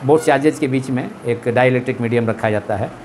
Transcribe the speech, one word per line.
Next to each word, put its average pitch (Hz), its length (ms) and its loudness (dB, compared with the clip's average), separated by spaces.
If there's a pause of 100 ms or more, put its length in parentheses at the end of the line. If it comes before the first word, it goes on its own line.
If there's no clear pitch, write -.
बोथ 151 140 6
चार्जेज 147 400 2
के 151 80 0
बीच 131 220 -2
में 135 220 -4 (140)
एक 117 220 -2
डाइलेक्ट्रिक 123 540 2
मीडियम 117 280 0
रखा 110 200 -2
जाता 104 260 -2
है। 117 160 -6 (120)